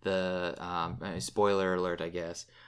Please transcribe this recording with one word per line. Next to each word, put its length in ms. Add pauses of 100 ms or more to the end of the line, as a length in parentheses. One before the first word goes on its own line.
The, 560
um, 440
uh, 180
spoiler 540
alert, 260
I 80
guess, 380 (220)